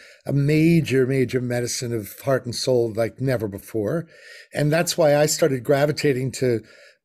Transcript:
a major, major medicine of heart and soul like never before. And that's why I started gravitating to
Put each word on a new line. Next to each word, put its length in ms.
a 60
major, 720
major 340
medicine 520
of 280
heart 260
and 80
soul 380
like 280
never 280
before. 600
And 180
that's 260
why 160
I 120
started 360
gravitating 680
to 300